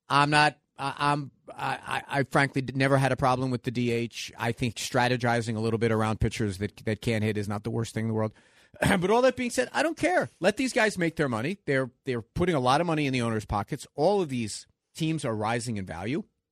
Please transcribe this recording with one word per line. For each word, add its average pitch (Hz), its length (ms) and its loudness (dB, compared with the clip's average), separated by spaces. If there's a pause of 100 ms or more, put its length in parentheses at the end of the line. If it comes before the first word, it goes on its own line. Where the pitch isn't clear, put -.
I'm 143 200 4
not, 151 280 4 (200)
I, 139 200 -6
I'm, 143 340 0 (260)
I, 135 300 -4
I, 127 320 -4
I 139 40 4
frankly 139 380 2
d-, 127 140 -6
never 135 220 4
had 131 160 2
a - 20 -2
problem 127 340 0
with 123 140 -4
the 131 80 -4
D 120 200 0
H. 117 460 -6
I 117 140 -2
think 117 240 -2
strategizing 120 800 0
a 107 60 -2
little 110 180 0
bit 113 140 2
around 110 260 0
pitchers 104 380 -2
that, 101 260 -6
that 107 180 -4
can't 110 220 0
hit 107 140 0
is 104 100 -4
not 104 160 -6
the 117 60 -6
worst 113 240 -4
thing 110 100 -4
in 113 60 -2
the 113 40 -2
world. 110 200 -2 (480)
<clears throat> 196 180 4
But 180 100 2
all 233 120 4
that 254 140 4
being 247 160 -4
said, - 220 -2
I 254 100 2
don't 320 140 -2
care. 320 320 0 (100)
Let 196 180 2
these 262 160 -2
guys 220 240 2
make 170 180 0
their 147 140 0
money. 127 360 -4
They're, 131 260 0 (140)
they're 120 160 -2
putting 175 340 0
a 139 40 2
lot 127 220 6
of 175 60 -2
money 151 200 2
in 131 60 0
the 127 80 2
owners' 113 240 0
pockets. 107 500 -4
All 190 260 2
of 165 80 -4
these 117 380 -6 (280)
teams 160 280 -2
are 117 120 -2
rising 110 420 -2
in 95 80 -6
value. 95 380 -6 (280)